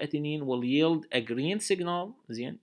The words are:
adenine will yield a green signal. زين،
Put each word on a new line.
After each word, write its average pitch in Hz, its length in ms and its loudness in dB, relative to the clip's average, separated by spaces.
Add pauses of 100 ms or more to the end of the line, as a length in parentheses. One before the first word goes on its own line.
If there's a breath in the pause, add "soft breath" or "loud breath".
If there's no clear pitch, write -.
adenine 147 380 -2
will 127 220 0
yield 156 420 4 (120)
a - 20 2
green 131 380 -2
signal. 180 500 0 (220)
زين، 120 320 -6